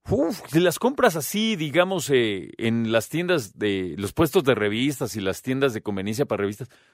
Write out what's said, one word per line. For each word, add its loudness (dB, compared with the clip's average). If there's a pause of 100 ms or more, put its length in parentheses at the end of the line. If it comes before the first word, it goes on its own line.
uf, 0 (100)
si 4
las 2
compras 2
así, -2
digamos, 0
eh, 2
en 0
las 2
tiendas -2
de, -2
los -4
puestos 2
de 4
revistas -2
y -4
las -2
tiendas 0
de -6
conveniencia -4
para -2
revistas, -4 (240)